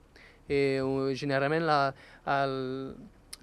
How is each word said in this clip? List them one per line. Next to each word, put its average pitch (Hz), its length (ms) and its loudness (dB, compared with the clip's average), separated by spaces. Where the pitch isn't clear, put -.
Eh, 139 340 2
o 135 320 0
generalment 143 480 0
la, 143 320 4
el, 135 720 -2